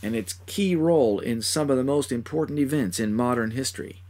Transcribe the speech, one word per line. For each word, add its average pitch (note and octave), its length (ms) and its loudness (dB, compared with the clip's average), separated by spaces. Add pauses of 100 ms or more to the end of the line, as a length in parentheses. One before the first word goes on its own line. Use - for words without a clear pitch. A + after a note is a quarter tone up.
and G#2+ 140 -4
its A2 200 -4 (120)
key F#3+ 300 0
role D#3 420 4
in A#2 240 -2
some D3 280 0
of C3+ 60 4
the C3 60 2
most C#3 300 0
important D3 480 -2
events C3 400 0
in G#2+ 140 0
modern A#2+ 360 0
history. A#2+ 600 -6